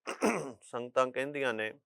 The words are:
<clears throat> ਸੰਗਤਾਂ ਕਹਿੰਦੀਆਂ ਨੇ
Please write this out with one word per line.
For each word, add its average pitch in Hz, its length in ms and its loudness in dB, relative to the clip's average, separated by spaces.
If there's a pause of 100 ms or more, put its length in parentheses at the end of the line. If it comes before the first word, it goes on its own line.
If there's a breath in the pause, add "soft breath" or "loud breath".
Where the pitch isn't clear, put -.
<clears throat> 160 560 0
ਸੰਗਤਾਂ 123 460 0
ਕਹਿੰਦੀਆਂ 131 460 -2
ਨੇ 110 200 -2 (120)